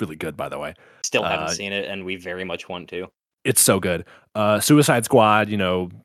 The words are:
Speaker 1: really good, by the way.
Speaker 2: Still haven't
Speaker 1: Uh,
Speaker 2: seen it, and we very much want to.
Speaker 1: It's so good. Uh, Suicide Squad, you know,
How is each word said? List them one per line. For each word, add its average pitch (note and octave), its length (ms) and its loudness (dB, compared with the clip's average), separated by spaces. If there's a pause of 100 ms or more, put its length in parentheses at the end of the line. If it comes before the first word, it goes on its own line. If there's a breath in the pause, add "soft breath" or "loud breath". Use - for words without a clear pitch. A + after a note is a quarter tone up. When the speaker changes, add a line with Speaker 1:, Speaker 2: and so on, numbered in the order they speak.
Speaker 1:
really D#3 160 -6
good, D#3+ 180 -8
by C#3+ 140 -8
the C#3 100 -10
way. D3 140 -10 (280 soft breath)
Speaker 2:
Still - 220 -2
haven't D#2+ 240 -2
Speaker 1:
Uh, E2 60 -4
Speaker 2:
seen G2 180 -6
it, G2 180 -4
and G2 140 -10
we F#2 140 -8
very F2+ 260 -10
much F2 240 -10
want F2 220 -12
to. F2+ 180 -10 (380)
Speaker 1:
It's C3 160 2
so G2+ 180 4
good. F2 240 -2 (320 loud breath)
Uh, G#2 240 2
Suicide C#3 460 4
Squad, G#2+ 420 6
you G#2 80 -4
know, F2+ 340 0 (160)